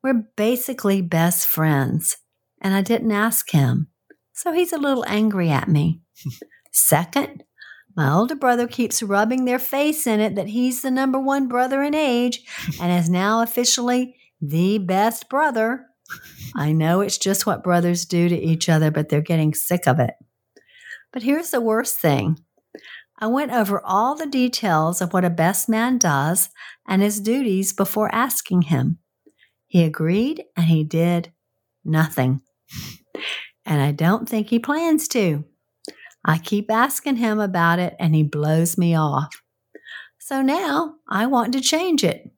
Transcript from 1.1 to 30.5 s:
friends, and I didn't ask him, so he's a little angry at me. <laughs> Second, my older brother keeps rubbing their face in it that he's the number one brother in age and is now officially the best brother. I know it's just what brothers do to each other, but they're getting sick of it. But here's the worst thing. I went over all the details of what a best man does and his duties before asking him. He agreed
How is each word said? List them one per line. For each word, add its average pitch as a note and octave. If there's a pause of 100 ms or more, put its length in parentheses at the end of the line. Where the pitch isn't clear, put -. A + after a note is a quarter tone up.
friends, D#3 (460)
and G3
I G3
didn't A#3
ask G#3+
him, C3+ (440)
so -
he's F4
a D#4+
little C#4
angry G3+
at -
me. D#3+ (240)
<laughs> - (320)
Second, - (520)
my C#3+
older A#3
brother B3
keeps A#3
rubbing A3
their B3
face D4
in G#3+
it G#3+
that F#3+
he's B3
the C4+
number C4
one C4+
brother B3+
in C#4+
age B3 (400)
and F3
is F3
now G3+
officially B3 (240)
the E3+
best G3
brother. C4 (680)
I D3+
know D#3+
it's G3+
just G3
what -
brothers F3
do F3
to F3
each E3
other, D#3
but D#3
they're D3
getting D#3
sick -
of C#3
it. B2 (1000)
But B3
here's D4+
the B3+
worst A3+
thing. D3 (840)
I G#3+
went C4
over G3+
all A3
the D#4
details G#3
of F3
what F3+
a F3
best E3+
man A#3
does D#3 (360)
and F#3+
his G#3
duties G#3
before G3+
asking A3
him. D3 (680)
He F3
agreed F3 (120)